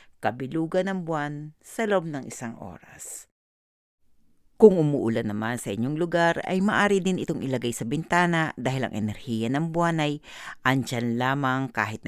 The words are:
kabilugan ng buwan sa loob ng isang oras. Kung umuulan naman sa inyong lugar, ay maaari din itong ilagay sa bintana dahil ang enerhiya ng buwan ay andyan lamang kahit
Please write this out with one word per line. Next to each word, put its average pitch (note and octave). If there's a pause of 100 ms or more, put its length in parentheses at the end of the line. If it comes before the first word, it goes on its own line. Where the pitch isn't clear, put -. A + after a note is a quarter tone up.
(240)
kabilugan D#3+
ng F#3+
buwan D3+
sa -
loob F#3+
ng C#3
isang A#2
oras. - (1300)
Kung F#3
umuulan A#2
naman A2
sa -
inyong B2
lugar, E3+
ay F#3
maaari G3
din F#3
itong -
ilagay B2
sa -
bintana D#3+
dahil B2+
ang -
enerhiya A2
ng D#3
buwan E3
ay D3 (400)
andyan A#2+
lamang C3
kahit G#2+